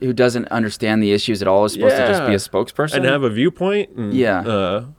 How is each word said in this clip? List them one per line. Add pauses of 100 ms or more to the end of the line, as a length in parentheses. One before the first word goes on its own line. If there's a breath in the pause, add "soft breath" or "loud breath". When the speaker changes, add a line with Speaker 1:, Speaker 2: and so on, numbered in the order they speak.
Speaker 1:
who
doesn't
understand
the
issues
at
all
is
supposed
to
just
be
a
Speaker 2:
Yeah.
Speaker 1:
spokesperson?
Speaker 2:
And
have
a
viewpoint.
And,
Speaker 1:
Yeah.
Speaker 2:
uh, (140)